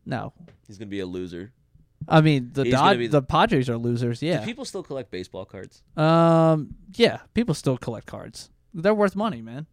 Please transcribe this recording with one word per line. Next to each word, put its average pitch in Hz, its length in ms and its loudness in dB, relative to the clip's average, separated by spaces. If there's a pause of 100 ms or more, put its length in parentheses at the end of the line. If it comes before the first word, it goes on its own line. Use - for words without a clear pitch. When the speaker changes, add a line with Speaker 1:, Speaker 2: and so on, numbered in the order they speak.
Speaker 1:
No. 110 280 -10 (340)
Speaker 2:
He's 101 100 -20
gonna 104 120 -14
be 98 100 -6
a 92 60 -4
loser. 90 460 -10 (560)
Speaker 1:
I 160 140 6
mean, 135 320 0
the 135 100 -2
Speaker 2:
He's 123 100 2
gonna 151 200 4
Speaker 1:
Dod-, 123 60 2
Speaker 2:
be 117 80 -2
Speaker 1:
the 143 140 4
Padres 151 480 2
are 117 80 -4
losers, 120 440 -2
yeah. 151 180 -2
Speaker 2:
Do 107 60 -8
people 240 200 -10
still 180 180 -10
collect - 280 -10
baseball 92 340 -12
cards? - 380 -18 (140)
Speaker 1:
Um, 165 800 4 (200)
yeah, 156 260 4 (120)
people 233 200 0
still 131 240 0
collect - 300 -8
cards. - 420 -16 (240)
They're 190 220 0
worth 202 200 0
money, 196 260 -4
man. 120 320 -14